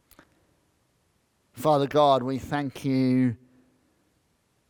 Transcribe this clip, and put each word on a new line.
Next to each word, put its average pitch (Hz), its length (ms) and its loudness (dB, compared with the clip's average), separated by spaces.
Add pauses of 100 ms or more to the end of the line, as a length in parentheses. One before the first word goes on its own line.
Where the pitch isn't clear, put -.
(1500)
Father 143 340 0
God, 139 360 2
we 131 160 -6
thank 143 440 -8
you 127 540 0 (1300)